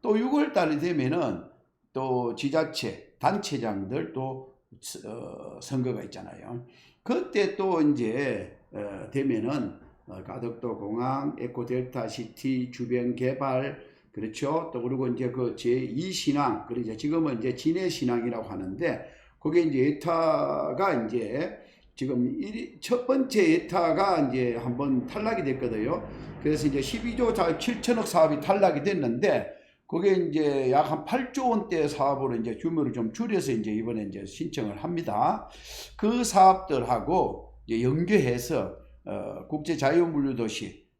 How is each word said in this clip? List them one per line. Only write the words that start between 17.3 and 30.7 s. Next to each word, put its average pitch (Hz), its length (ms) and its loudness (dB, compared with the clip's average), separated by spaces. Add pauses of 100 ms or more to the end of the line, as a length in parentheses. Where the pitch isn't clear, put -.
이제 123 180 -2
진해 175 320 0
신항이라고 117 600 -2
하는데, 98 560 -4 (340)
그게 170 220 4
이제 139 260 4
에타가 151 1160 2
이제 113 520 -4 (380)
지금 127 460 0
일, 208 400 -8
첫 247 260 -2
번째 233 460 4
에타가 170 720 2
이제 123 300 0
한번 123 500 0
탈락이 214 380 -2
됐거든요. 123 600 -2 (380)
그래서 151 240 2
이제 139 140 2
십이 226 340 -4
조 233 180 2
자-, 170 240 2
칠천 226 480 0
사업이 156 360 4
탈락이 165 420 4
됐는데, 139 720 2 (340)
그게 185 220 2
이제 147 580 2
약 147 220 4